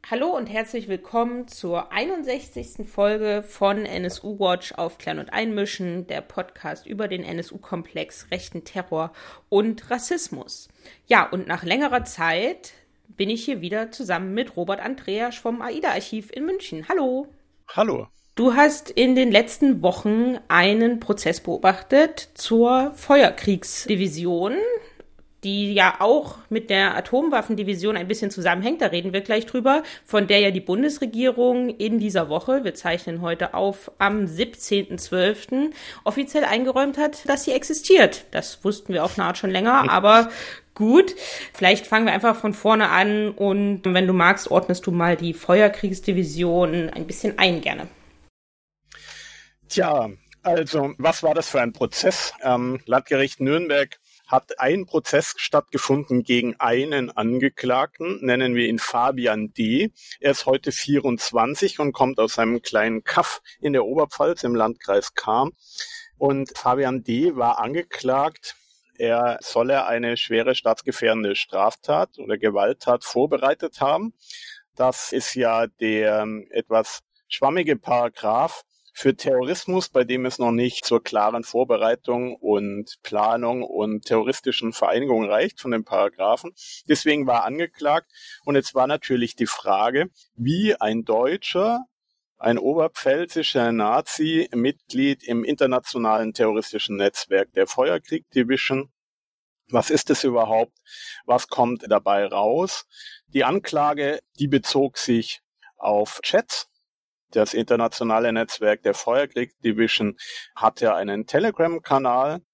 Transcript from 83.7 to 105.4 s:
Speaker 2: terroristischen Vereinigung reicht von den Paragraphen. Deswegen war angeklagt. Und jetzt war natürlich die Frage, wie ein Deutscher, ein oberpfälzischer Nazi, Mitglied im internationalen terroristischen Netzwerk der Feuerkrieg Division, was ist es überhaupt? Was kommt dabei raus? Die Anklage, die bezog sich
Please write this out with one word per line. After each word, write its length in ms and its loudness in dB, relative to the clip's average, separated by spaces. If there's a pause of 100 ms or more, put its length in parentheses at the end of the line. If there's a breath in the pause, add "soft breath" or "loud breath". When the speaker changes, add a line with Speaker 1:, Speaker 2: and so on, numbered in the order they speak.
Speaker 2:
terroristischen 640 -2
Vereinigung 560 0
reicht 320 0
von 120 -8
den 120 -2
Paragraphen. 680 0 (360 loud breath)
Deswegen 380 2
war 180 2
angeklagt. 680 -4 (340 loud breath)
Und 80 0
jetzt 220 0
war 100 4
natürlich 500 -2
die 120 0
Frage, 640 0 (240 soft breath)
wie 440 0
ein 260 -2
Deutscher, 800 0 (500)
ein 220 0
oberpfälzischer 1120 0
Nazi, 840 0
Mitglied 680 0
im 200 -2
internationalen 920 0
terroristischen 640 -2
Netzwerk 560 0
der 120 4
Feuerkrieg 640 -2
Division, 640 0 (800)
was 200 2
ist 220 2
es 120 2
überhaupt? 540 0 (480 loud breath)
Was 220 0
kommt 420 0
dabei 380 2
raus? 580 -2 (400 loud breath)
Die 180 -2
Anklage, 760 -2 (180)
die 100 -2
bezog 520 0
sich 420 -2 (360 soft breath)